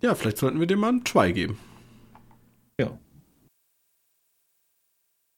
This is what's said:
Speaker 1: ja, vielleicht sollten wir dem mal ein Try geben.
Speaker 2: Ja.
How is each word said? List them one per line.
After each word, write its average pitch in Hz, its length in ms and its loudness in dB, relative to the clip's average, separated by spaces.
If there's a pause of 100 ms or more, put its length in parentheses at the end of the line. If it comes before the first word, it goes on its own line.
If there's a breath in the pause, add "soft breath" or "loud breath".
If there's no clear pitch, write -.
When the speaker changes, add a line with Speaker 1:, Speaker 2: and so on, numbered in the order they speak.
Speaker 1:
ja, 233 140 2
vielleicht - 220 -2
sollten 147 240 0
wir 170 60 0
dem 196 120 2
mal 226 140 2
ein 247 100 -2
Try 98 300 2
geben. 87 260 -4 (1200 soft breath)
Speaker 2:
Ja. 131 180 -4 (2500)